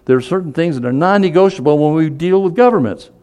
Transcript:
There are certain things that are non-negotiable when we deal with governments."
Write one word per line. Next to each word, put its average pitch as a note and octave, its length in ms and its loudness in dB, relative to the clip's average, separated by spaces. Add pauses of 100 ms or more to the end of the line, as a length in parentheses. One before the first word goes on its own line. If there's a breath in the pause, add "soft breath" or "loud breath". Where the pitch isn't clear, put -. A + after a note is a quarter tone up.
There C3 120 2
are B2 40 -2
certain F3 320 -6
things E3 260 -2
that A#2+ 80 -6
are B2 60 -2
non-negotiable F3+ 840 2
when D3+ 160 0
we D#3+ 160 0
deal F3 320 -2
with F3+ 140 -4
governments." G#3+ 560 0 (120)